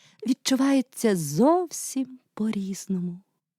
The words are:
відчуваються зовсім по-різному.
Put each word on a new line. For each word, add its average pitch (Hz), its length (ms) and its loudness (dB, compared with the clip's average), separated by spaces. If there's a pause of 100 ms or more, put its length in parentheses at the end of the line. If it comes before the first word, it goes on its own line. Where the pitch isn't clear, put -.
(260)
відчуваються 262 920 2
зовсім 254 1000 0 (160)
по-різному. 190 840 -4 (380)